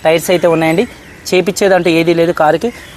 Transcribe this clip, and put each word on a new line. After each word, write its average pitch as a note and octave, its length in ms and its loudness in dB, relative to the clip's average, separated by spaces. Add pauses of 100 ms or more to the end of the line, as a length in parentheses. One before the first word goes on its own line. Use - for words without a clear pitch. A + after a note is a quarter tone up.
టైర్స్ E3 260 0
అయితే F3+ 180 2
ఉన్నాయండి. E3 400 0 (460)
చేపిచ్చేదంటూ F#3 560 0
ఏదీ E3 240 2
లేదు E3 180 0
కారుకి. D#3+ 420 0 (240)